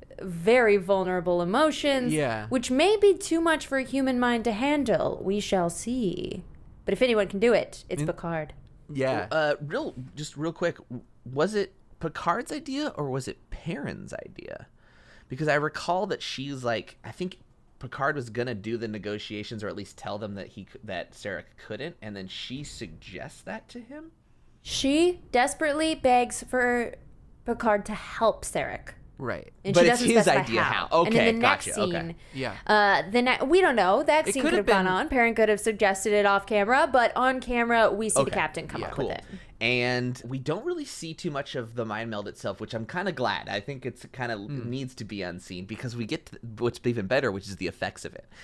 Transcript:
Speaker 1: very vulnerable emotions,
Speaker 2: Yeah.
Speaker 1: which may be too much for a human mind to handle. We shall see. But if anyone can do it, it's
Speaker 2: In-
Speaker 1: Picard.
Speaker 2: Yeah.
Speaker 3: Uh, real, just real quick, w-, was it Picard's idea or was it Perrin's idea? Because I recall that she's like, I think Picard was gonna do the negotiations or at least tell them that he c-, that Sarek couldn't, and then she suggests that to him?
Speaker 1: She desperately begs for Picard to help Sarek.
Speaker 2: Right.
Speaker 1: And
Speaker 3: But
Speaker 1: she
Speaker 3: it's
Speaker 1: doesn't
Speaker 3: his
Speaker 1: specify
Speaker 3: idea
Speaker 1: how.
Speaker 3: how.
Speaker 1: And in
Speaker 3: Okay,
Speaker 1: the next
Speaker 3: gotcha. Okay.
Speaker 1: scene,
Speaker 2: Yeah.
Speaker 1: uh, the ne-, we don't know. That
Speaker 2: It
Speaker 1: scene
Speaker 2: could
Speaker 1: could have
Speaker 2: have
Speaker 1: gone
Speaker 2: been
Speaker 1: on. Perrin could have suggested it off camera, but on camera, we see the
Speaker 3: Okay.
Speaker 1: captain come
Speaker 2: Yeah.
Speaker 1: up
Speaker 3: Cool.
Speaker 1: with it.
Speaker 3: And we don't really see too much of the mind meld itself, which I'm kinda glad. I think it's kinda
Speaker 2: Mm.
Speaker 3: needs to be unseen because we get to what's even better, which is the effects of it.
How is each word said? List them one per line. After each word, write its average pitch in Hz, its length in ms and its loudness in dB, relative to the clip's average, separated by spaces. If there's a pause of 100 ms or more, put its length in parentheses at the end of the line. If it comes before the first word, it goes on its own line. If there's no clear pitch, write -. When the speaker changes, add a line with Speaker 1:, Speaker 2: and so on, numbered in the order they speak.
(220)
Speaker 1:
very 202 540 6
vulnerable 180 680 2
emotions, 269 680 2
Speaker 2:
Yeah. 117 380 0
Speaker 1:
which 247 200 0
may 339 260 6
be 403 180 6
too 330 260 0
much 320 260 2
for 269 120 0
a 262 40 0
human 262 380 0
mind 240 240 2
to 233 80 0
handle. 262 720 2
We 196 160 0
shall 180 300 0
see. 208 760 -4 (400)
But 190 80 0
if 202 100 2
anyone 220 260 4
can 196 120 -6
do 233 120 6
it, - 360 0
it's 175 140 -4
Speaker 2:
In- 156 40 -2
Speaker 1:
Picard. 165 460 -4 (400)
Speaker 2:
Yeah. 131 380 0
Speaker 3:
Uh, 151 240 2 (120)
real, 220 280 -4 (220)
just 151 200 -10
real 156 160 -4
quick, 170 240 -2 (120)
w-, 120 140 -10 (220)
was 147 300 0
it 202 180 -2 (280)
Picard's 240 520 -4
idea 277 440 -4
or 143 140 -4
was 131 180 -4
it - 100 -8 (120)
Perrin's 156 640 -10
idea? - 520 -14 (640)
Because 139 200 -4
I 143 60 4
recall 160 520 0
that 175 160 -4
she's 135 420 -8
like, 113 400 -4
I - 80 -12
think 185 260 -8 (400)
Picard 139 380 -4
was 120 140 -8
gonna 120 260 -4
do 110 200 -6
the 110 120 -6
negotiations 104 720 -8
or 104 60 -6
at 90 80 -8
least 101 200 -14
tell 101 220 -8
them 101 160 -8
that 98 140 -10
he - 220 -16
c-, - 140 -20
that 95 280 -8
Sarek 95 320 -8 (220)
couldn't, 135 360 -10
and 104 140 -10
then 95 120 -10
she 139 360 -10
suggests 101 800 -14
that 214 280 -12
to 240 100 -16
him? 302 300 -18 (500)
Speaker 1:
She 330 600 0 (120)
desperately 302 640 0
begs 247 480 2
for 247 520 0 (520)
Picard 226 400 2
to 214 80 -6
help - 500 0
Sarek. - 500 -6 (220)
Speaker 2:
Right. 113 360 -8 (140)
Speaker 1:
And 196 80 0
Speaker 3:
But 175 80 8
Speaker 1:
she 170 80 8
Speaker 3:
it's 240 100 4
Speaker 1:
doesn't 233 140 4
Speaker 3:
his 220 100 8
Speaker 1:
specify 165 200 4
Speaker 3:
idea 113 180 0
Speaker 1:
how. 110 280 0
Speaker 3:
how. 170 140 6
Speaker 1:
And 214 100 2
in 226 60 6
Speaker 3:
Okay, 226 120 6
Speaker 1:
the 226 60 0
next - 280 2
Speaker 3:
gotcha. - 160 -4
Okay. 180 180 0
Speaker 1:
scene, 165 140 -8 (180)
Speaker 2:
Yeah. 127 220 -6 (120)
Speaker 1:
uh, 202 440 6
the 240 100 2
ne-, 247 240 2
we 330 160 6
don't 311 160 6
know. 202 260 6
That 311 240 4
Speaker 2:
It - 60 -2
Speaker 1:
scene 269 100 0
Speaker 2:
could 294 100 4
Speaker 1:
could 359 40 4
have 202 100 2
Speaker 2:
have 208 100 6
Speaker 1:
gone 185 100 4
Speaker 2:
been 185 80 2
Speaker 1:
on. 214 160 0
Perrin 233 240 4
could 220 160 6
have 208 100 2
suggested 208 540 2
it 208 100 6
off 196 220 4
camera, 233 440 4
but 247 240 4
on 262 260 2
camera, 233 520 4
we 214 160 -2
see - 60 0
the 139 80 4
Speaker 3:
Okay. 131 80 0
Speaker 1:
captain 160 360 -2
come - 140 -8
Speaker 2:
Yeah. 98 60 -6
Speaker 1:
up - 80 -10
Speaker 3:
Cool. 147 140 -2
Speaker 1:
with - 100 -6
it. - 60 -16 (360)
Speaker 3:
And 123 640 0
we 135 120 -6
don't 156 260 -4
really 339 220 -6
see - 260 -12
too 160 180 -8
much 143 240 -6
of 117 200 -8
the 120 100 -4
mind 110 240 -6
meld 104 200 -6
itself, 101 340 -8
which 107 100 -10
I'm 113 140 -6
kinda 180 260 -4
glad. 107 380 -2
I 101 100 -2
think 135 240 -12
it's 117 260 -10
kinda 120 260 -6
Speaker 2:
Mm. 117 280 -8
Speaker 3:
needs 127 300 -8
to 120 100 -12
be 98 160 -8
unseen 90 460 -10
because 110 280 -8
we 117 120 -6
get 156 180 -6
to - 140 -18 (180)
what's 117 300 -2
even 117 200 0
better, 127 240 2
which 98 160 -6
is 101 100 -10
the 92 100 -4
effects - 400 -6
of - 80 -12
it. - 100 -16 (200)